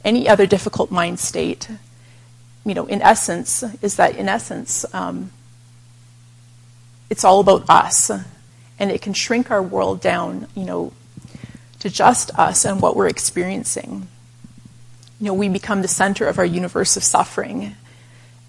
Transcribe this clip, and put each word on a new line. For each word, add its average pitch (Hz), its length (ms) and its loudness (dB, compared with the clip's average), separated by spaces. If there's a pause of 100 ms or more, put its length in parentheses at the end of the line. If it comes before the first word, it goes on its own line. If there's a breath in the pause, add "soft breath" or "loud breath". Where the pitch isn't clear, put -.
any 226 240 2
other 202 180 8
difficult - 440 0
mind 175 300 -2
state, - 480 -4 (960 soft breath)
you 202 100 -4
know, 170 120 -4
in - 160 -4
essence, 190 600 2 (200)
is 202 140 -2
that - 200 2
in 196 120 -4
essence, - 640 -6
um, 185 380 -8 (1800)
it's - 140 -4
all 196 160 8
about 196 320 4
us, - 400 4
and - 800 -8
it 196 100 -2
can 202 120 -8
shrink 240 400 0
our 196 100 2
world 190 380 -2
down, 180 560 -2
you 190 80 -8
know, 180 280 -6 (840 loud breath)
to 202 100 -8
just - 480 2
us 170 280 2
and 196 180 -2
what 175 140 2
we're 196 100 2
experiencing. 185 1000 -6 (1120)
You 208 80 -4
know, 190 60 -2
we 202 140 0
become 196 340 -2
the 185 60 -2
center - 380 0
of 180 120 -2
our 185 60 2
universe 180 520 0
of - 80 -4
suffering, - 720 -2 (720 soft breath)